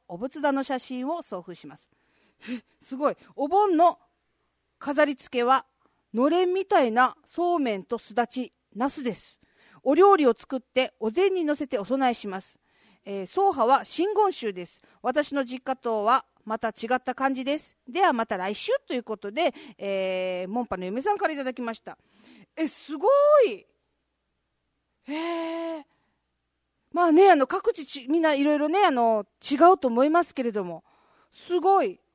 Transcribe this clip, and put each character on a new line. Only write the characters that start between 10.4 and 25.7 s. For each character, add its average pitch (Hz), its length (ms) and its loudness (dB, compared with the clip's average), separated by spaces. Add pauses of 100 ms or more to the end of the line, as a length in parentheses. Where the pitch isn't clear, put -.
っ 233 40 -6
て - 380 -4
お 220 100 -4
膳 381 240 0
に 349 120 -2
乗 294 100 0
せ 294 100 -8
て 254 140 -4
お 196 60 -8
供 269 200 -2
え 247 80 2
し - 140 -10
ま 190 140 -10
す。 - 180 -20 (460)
え 196 180 -8
ー、 185 40 -14
宗 392 220 0
派 269 160 0
は 262 180 4
真 392 300 -4
言 392 180 2
宗 220 220 -8
で 175 140 -12
す。 - 160 -20 (180)
私 269 320 -2
の 277 120 -2
実 247 180 -12
家 - 120 -4
と 220 280 -4
は 240 220 2 (200)
ま 220 140 -6
た 226 100 -4
違 220 240 -10
っ 254 100 -2
た 247 120 -6
感 269 180 -2
じ 254 100 -8
で 285 140 -2
す。 - 180 -14 (120)
で 320 160 -2
は 330 100 4
ま 226 140 -2
た 208 100 -4
来 190 160 -4
週 - 180 -6 (160)
と 349 60 -8
い 254 40 -2
う 233 60 -6
こ 214 140 -10
と 202 140 -12
で、 285 240 -2 (240)
え 185 680 -4
ー、 - 0 -
モ 226 140 -4
ン 233 60 -6
パ 190 100 -8
の 185 80 -8
嫁 214 160 -6
さ 381 100 -2
ん 415 60 0
か 349 100 -2
ら 311 60 -2
い 285 40 -10
た 277 60 -8
だ 254 120 -8
き 254 80 -10
ま 226 100 -8
し - 80 -18
た。 - 160 -20 (580)
え、 320 120 -2
す - 280 -12
ご 311 120 -2 (400)
い。 208 180 -6 (1400)
へ 269 80 -10 (640)